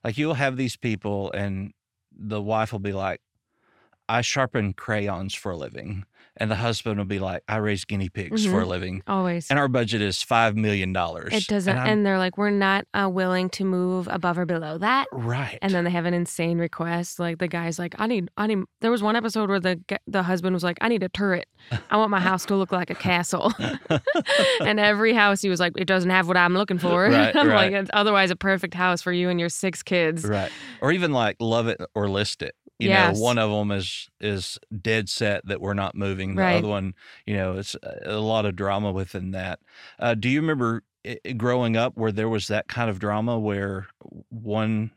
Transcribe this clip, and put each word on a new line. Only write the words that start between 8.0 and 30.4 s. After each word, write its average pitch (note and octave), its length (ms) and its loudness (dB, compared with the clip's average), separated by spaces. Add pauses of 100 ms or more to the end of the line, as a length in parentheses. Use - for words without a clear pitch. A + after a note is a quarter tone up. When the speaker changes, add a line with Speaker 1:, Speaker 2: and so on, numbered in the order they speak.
Speaker 1:
pigs G#3 360 -2
for F#3+ 140 2
a - 40 4
Speaker 2:
Mm-hmm. F3+ 80 0
Speaker 1:
living. F3+ 360 -4
Speaker 2:
Always. F3+ 440 -2
Speaker 1:
And C#3 80 4
our C#3+ 100 4
budget A#2 340 2
is G2 180 0
five A2+ 360 4
million G2+ 360 2
dollars." E2+ 400 -4
Speaker 2:
It G#3+ 140 0
doesn't, G3+ 240 0
Speaker 1:
And - 100 2
I'm B2+ 80 0
Speaker 2:
and G#3+ 180 2
they're F#3+ 120 2
like, F#3 180 -2
"We're G#3 140 0
not, G3 420 2
uh, G3+ 160 0
willing F#3 420 0
to G3 140 -4
move F3+ 460 0
above F3 260 -2
or F3+ 80 0
below E3 340 -4
that." B3+ 340 0
Speaker 1:
Right. B2 500 -4
Speaker 2:
And G3 100 0
then F3 120 2
they F3 80 0
have E3+ 140 0
an F3 80 2
insane E3+ 440 0
request. E3+ 640 -4
Like, E3+ 180 -2
the F3+ 80 -2
guy's E3+ 320 -4
like, F3 220 -8
"I A3 80 0
need, G3 280 -2
I G#3+ 120 0
need," G3+ 160 0 (160)
there A3+ 100 2
was A#3+ 100 2
one G#3+ 140 2
episode A3 340 0
where G3 120 2
the F3+ 160 0 (120)
g-, G3 80 -4 (120)
the G3 160 0
husband F3+ 300 0
was F3 100 -2
like, F3 160 0
"I A3 80 2
need G#3+ 160 0
a F#3 40 -4
turret. F#3+ 380 -2 (420)
I G3+ 100 2
want G#3+ 120 4
my G3+ 100 2
house F#3 260 0
to G3 100 2
look F#3+ 160 0
like F3+ 180 -2
a F3 60 -6
castle." F3+ 640 0
<laughs> G#3 40 -6 (260)
Speaker 1:
<laughs> C5+ 720 2
Speaker 2:
And G#3+ 200 2
every G#3 340 4
house G#3 260 4
he G#3 80 0
was F3+ 120 0
like, E3+ 160 0
"It F#3 100 -2
doesn't F#3 240 2
have F#3 160 4
what F3+ 100 2
I'm F3 180 6
looking F#3+ 240 0
for." F3 300 4
<laughs> - 60 6
Speaker 1:
Right, - 220 6
Speaker 2:
I'm - 120 6
like, G3 240 6
Speaker 1:
right. G3 100 0
Speaker 2:
"It's F#3+ 100 -6
otherwise G3+ 400 4
a - 40 0
perfect F#3+ 380 0
house F3+ 280 0
for F3+ 100 -2
you F3+ 160 2
and F3 100 0
your E3+ 100 0
six - 360 -4
kids." E3 400 0
Speaker 1:
Right. G2+ 260 0 (300)